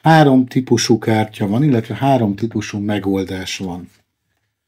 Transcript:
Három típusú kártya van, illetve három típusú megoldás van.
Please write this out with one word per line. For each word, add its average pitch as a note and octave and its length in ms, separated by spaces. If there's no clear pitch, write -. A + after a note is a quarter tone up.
Három C#3+ 440
típusú A#2+ 520
kártya G#2+ 480
van, A2+ 180
illetve A#2 300
három A#2+ 400
típusú G#2+ 440
megoldás G2 800
van. F2+ 320